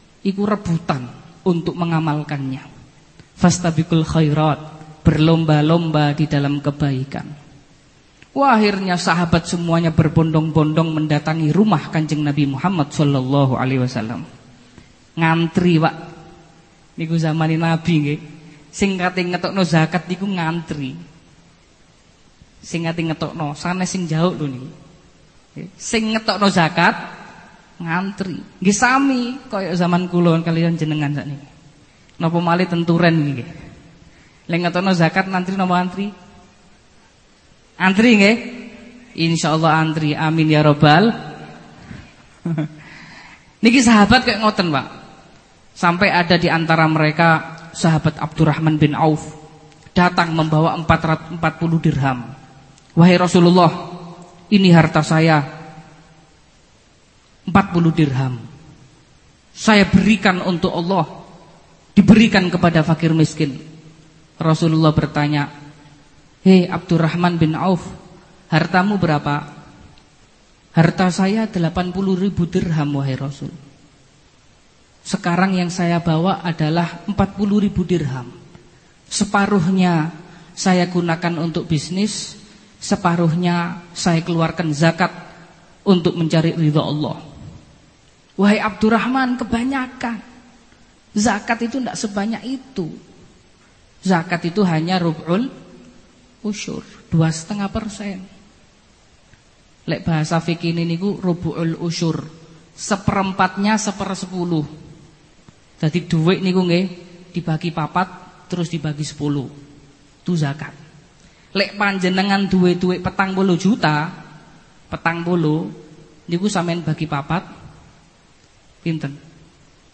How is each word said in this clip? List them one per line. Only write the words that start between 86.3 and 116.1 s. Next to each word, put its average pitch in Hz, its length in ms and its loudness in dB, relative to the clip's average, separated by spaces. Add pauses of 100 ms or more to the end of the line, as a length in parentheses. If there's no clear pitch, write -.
ridha 151 300 2
Allah." 139 340 -4 (1200)
Wahai 202 240 4
Abdurrahman, 233 800 0
kebanyakan. 247 800 -6 (960)
Zakat 214 500 -2
itu 254 160 -6
ndak - 160 -6
sebanyak 202 480 -6
itu. 240 460 -8 (1120)
Zakat 175 480 -2
itu 208 160 0
hanya 170 340 0
rub'ul 170 480 -2 (960)
usyur, - 400 -8 (240)
dua 160 240 2
setengah 202 380 -8
persen. 202 500 -10 (1700)
Lek 165 160 -6
bahasa 160 320 -2
fikih 165 380 -4
ini 170 100 -2
niku 170 320 -4
rub'ul 170 640 -4
usyur, 160 400 -4 (560)
seperempatnya 196 1000 0
sepersepuluh. 185 1120 -6 (880)
Dadi 165 240 -2
duit 170 400 0
niku 185 240 2
nggih 180 240 0 (400)
dibagi 165 400 -6
papat, 175 360 -4 (440)
terus 175 160 -4
dibagi 147 400 -6
sepuluh. 143 400 -4 (720)
Itu 180 160 -4
zakat. 147 400 -4 (800)
Lek 196 240 -2
panjenengan 196 720 0
duwe 180 240 4
duit 180 240 -2
petang 190 320 -4
puluh 190 240 2
juta, 165 560 0 (800)
petang 165 320 -4
puluh, 170 480 0 (560)